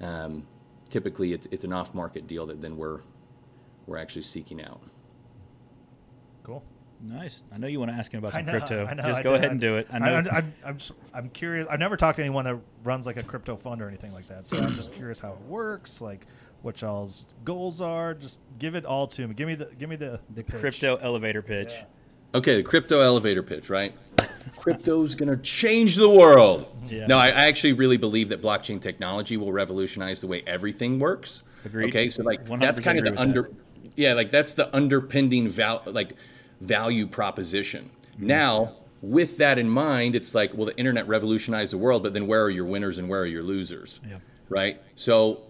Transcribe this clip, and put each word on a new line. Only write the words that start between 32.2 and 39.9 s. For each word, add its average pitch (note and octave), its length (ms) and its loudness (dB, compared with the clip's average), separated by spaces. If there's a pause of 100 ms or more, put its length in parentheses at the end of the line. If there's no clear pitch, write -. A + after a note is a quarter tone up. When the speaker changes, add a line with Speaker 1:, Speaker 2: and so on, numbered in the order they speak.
Speaker 1:
like, A2 160 -2
that's A2+ 100 -14
Speaker 3:
One A#2+ 100 -4
hundred C3 180 2
percent A#2 80 -4
Speaker 1:
kind E3 220 2
of - 60 -2
Speaker 3:
agree B2+ 200 0
Speaker 1:
the B2 80 2
Speaker 3:
with - 100 -6
that. - 320 -20
Speaker 1:
under, - 120 -20
yeah, C#3 180 4
like, A2+ 180 0
that's D3 220 2
the - 220 0
underpinning C3+ 720 2
val-, A2 380 -2
like, G#2 280 -6 (480)
value A2 440 0
proposition. F#2+ 840 -6 (220)
Speaker 3:
Mm-hmm. G2+ 120 -10
Speaker 1:
Now, A#2 500 2 (280)
with C#3+ 340 2
that C#3 220 4
in A#2 100 2
mind, B2 460 2